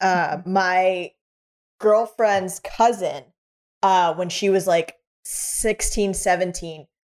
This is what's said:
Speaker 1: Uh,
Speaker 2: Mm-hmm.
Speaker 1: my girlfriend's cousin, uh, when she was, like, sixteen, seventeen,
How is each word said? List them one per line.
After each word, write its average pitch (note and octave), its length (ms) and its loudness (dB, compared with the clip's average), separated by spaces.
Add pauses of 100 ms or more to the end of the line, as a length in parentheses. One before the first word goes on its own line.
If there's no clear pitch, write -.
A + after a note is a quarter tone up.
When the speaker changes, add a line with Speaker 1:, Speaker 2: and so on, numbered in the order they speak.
Speaker 1:
Uh, F3 360 0
Speaker 2:
Mm-hmm. F3+ 160 -8
Speaker 1:
my F#3 580 0 (680)
girlfriend's G#3+ 800 2
cousin, F#3+ 640 0 (600)
uh, F#3 320 4
when F3+ 140 -4
she G3 200 -2
was, F#3+ 180 2
like, E3+ 300 0 (280)
sixteen, - 880 -4
seventeen, F3 720 -4 (280)